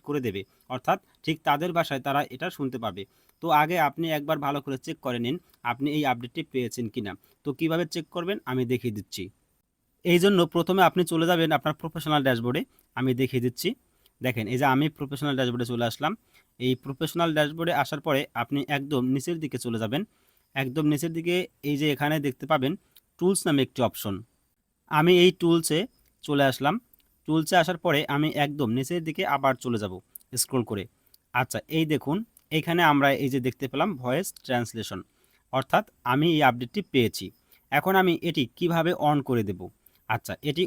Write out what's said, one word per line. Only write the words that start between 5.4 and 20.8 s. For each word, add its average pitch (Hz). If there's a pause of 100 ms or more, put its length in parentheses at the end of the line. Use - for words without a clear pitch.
আপনি 131 (100)
এই 151
আপডেটটি 123 (120)
পেয়েছেন 123
কিনা। 101 (320)
তো 147 (100)
কিভাবে 160
চেক 160 (100)
করবেন 180
আমি 127
দেখিয়ে 117
দিচ্ছি। 98 (840)
এই 175
জন্য 202 (140)
প্রথমে 185
আপনি 180 (100)
চলে 165
যাবেন 165
আপনার 151
প্রফেশনাল 156
ড্যাশবোর্ডে, 123 (360)
আমি 127 (100)
দেখিয়ে 123
দিচ্ছি। 127 (520)
দেখেন, 120
এই 127
যে 143
আমি 135 (120)
প্রফেশনাল 139
ড্যাশবোর্ডে 123
চলে 120
আসলাম। 143 (480)
এই 127 (100)
প্রফেশনাল 160
ড্যাশবোর্ডে 165 (100)
আসার 143
পরে 147 (200)
আপনি 143 (180)
একদম 139 (120)
নিচের 165
দিকে 131
চলে 117
যাবেন। 120 (540)
একদম 139